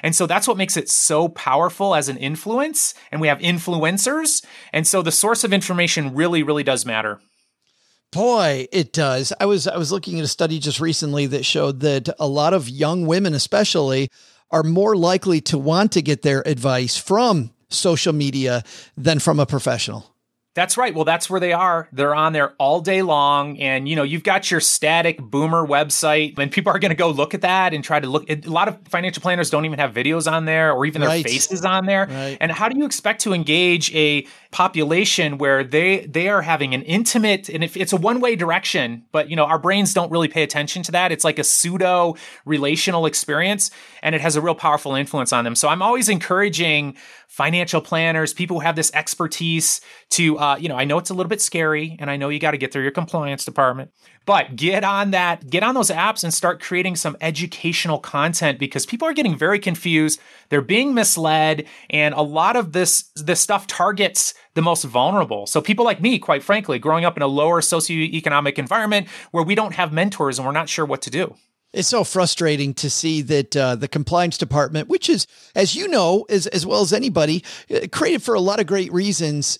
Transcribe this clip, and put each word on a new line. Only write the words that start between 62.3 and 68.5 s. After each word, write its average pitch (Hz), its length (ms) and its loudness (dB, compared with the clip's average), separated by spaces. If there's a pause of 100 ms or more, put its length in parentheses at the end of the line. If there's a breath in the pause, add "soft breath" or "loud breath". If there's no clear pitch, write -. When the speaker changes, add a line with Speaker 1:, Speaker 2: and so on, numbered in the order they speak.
Speaker 1:
of 180 160 -2
this, 180 320 0 (100)
this 156 260 -2
stuff 196 280 -2
targets 196 680 0 (200 soft breath)
the 165 80 2
most 165 200 0
vulnerable. 123 640 0
So 156 140 0
people 220 240 2
like 226 180 0
me, 233 160 2
quite 143 240 0
frankly, 175 380 0
growing 160 240 0
up 170 120 0
in 147 60 -4
a 139 60 4
lower 156 320 2
socioeconomic 156 1000 0